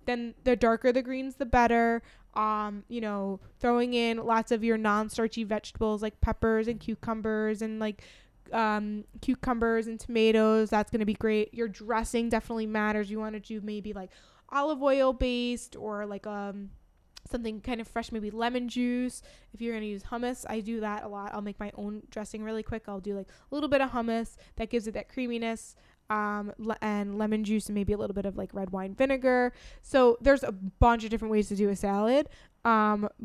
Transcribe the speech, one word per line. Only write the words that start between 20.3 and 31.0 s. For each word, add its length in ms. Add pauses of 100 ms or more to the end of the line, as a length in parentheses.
I 140
do 180
that 240
a 40
lot. 260
I'll 80
make 180
my 160
own 360
dressing 320
really 200
quick. 240
I'll 140
do, 140
like, 120 (240)
a 40
little 120
bit 140
of 100
hummus 460 (200)
that 120
gives 180
it 60
that 160
creaminess, 680 (340)
um, 480
le-, 240
and 360
lemon 260
juice 240
and 80
maybe 160
a 60
little 160
bit 120
of, 120
like, 160
red 160
wine 260
vinegar. 560 (300)
So 400
there's 220
a 100
bunch 500